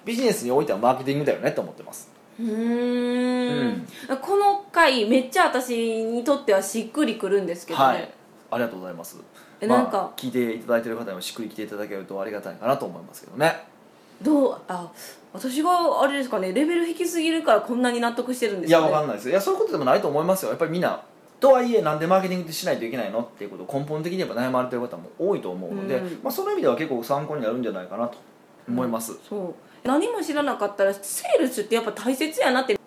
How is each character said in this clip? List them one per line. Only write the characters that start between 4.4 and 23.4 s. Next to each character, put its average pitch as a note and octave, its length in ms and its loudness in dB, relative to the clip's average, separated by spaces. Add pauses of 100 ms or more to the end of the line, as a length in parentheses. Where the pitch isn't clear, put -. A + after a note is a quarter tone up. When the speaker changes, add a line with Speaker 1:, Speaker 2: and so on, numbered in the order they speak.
Speaker 2:
回、 C4+ 340 6
め B3 140 6
っ B3+ 80 -2
ち F#4+ 100 -2
ゃ F4 60 8
私 A#3 600 0
に A#3 200 -2
と C#4 120 4
っ C4+ 80 -6
て G3+ 100 4
は F#3+ 80 4
し A3 200 -2
っ A3 60 -8
く D4 160 0
り A3+ 120 0
く G3 120 -4
る G3 140 4
ん F3+ 40 -4
で E3+ 80 -4
す - 120 -14
け E3 80 -6
ど - 40 0
ね。 C#3 60 6
Speaker 1:
は B2+ 100 6
い。 - 140 -6 (440)
あ A#2+ 40 0
り A#2+ 60 2
が A2+ 60 0
と G#2 80 -12
う F#2 40 -12
ご F#2 60 -10
ざ F2+ 60 -8
い - 20 -12
ま E2+ 100 -12
す。 - 140 -18 (440)
Speaker 2:
え、 G#3 40 0
Speaker 1:
ま A#3+ 100 6
あ、 - 20 8
Speaker 2:
な B3+ 60 4
ん - 60 -4
か、 G3 260 -2
Speaker 1:
聞 C3 120 -6
い - 20 -6
て A#2 240 0
い A2+ 60 -8
た A#2+ 120 -4
だ A#2 60 6
い A2+ 40 -2
て A#2 60 -6
る A2+ 80 -4
方 A#2 80 -6
に G2 80 -8
も F2+ 80 -8
し - 120 -10
っ - 20 -14
く A#2+ 80 -8
り G#2+ 60 -6
来 G2+ 60 -18
て A2 80 -8
い G#2 40 -6
た G#2 100 -10
だ G#2 100 -6
け G2+ 80 -10
る F#2+ 100 -8
と G2 160 -8
あ G2 40 -4
り G#2+ 80 -6
が G2+ 80 -6
た G2 100 -10
い F2 60 -10
か G#2+ 100 -6
な C3+ 100 4
と A2+ 100 -4
思 E2+ 120 -10
い F2 40 -16
ま - 120 -20
す - 80 -20
け - 60 -20
ど G2 80 -18
ね。 D3+ 280 2 (580)
Speaker 2:
ど C#4 280 4
う、 - 60 -6 (120)
あ、 F3 220 -8 (420)
私 B3+ 300 -4
が F4 80 2 (320)
あ C#4 40 6
れ C#4 120 0
で C4+ 40 0
す B3+ 80 -8
か A3 80 -2
ね、 F#3 140 -2
レ B3+ 120 2
ベ E4+ 100 2
ル E4+ 120 0
低 E4+ 200 -4
す E4+ 140 -2
ぎ D#4+ 100 2
る D#4+ 120 0
か A3+ 120 6
ら D#4 60 6
こ B3 140 -4
ん B3 80 0
な B3 80 2
に A#3+ 100 0
納 A#3 120 2
得 B3 220 -4
し B3 40 -8
て A#3 100 2
る G3 100 -4
ん - 40 -4
で D#3 60 -2
す D#3+ 40 6
か D#3+ 80 10
ね。 D#3 60 4
Speaker 1:
い - 20 4
や、 - 40 2
わ D3+ 80 4
か D3+ 40 0
ん C#3+ 40 -4
な A2+ 60 -4
い - 20 -6
で G#2 60 -10
す。 B2+ 80 -6
い - 20 -2
や、 F#3+ 80 4
そ F#4+ 120 2
う - 20 0
い - 20 0
う A4 40 2
こ A4 60 2
と E4+ 60 -2
で E3+ 60 0
も C#3+ 60 -2
な B2+ 120 6
い G3+ 40 2
と F#3+ 80 0
思 D3 140 0
い - 20 -2
ま F#3 120 2
す - 80 -4
よ。 A2+ 40 -2
や A#2+ 80 -2
っ - 20 -6
ぱ E3 60 0
り D#3 60 0
み E3+ 80 -2
ん F3+ 40 -2
な、 G#2 200 -2 (360)
と C4+ 140 8
は B3 100 6
い A#3+ 120 2
え、 G3 80 6
な D#3 120 2
ん D3+ 40 -2
で E3 80 -2
マ F3+ 100 6
ー F#3+ 60 4
ケ F#3 60 -2
テ F3+ 60 -2
ィ - 40 -2
ン - 20 -4
グ E3+ 40 -6
っ - 40 -14
て D#3+ 60 -10
し F#3 120 -6
な D#3+ 60 2
い B2 60 -2
と A#2 60 -6
い A2+ 60 -4
け C3 60 -6
な A#2 80 -2
い G2 60 -6
の A2 100 -2
っ A#2+ 60 -4 (100)
て G2+ 80 -12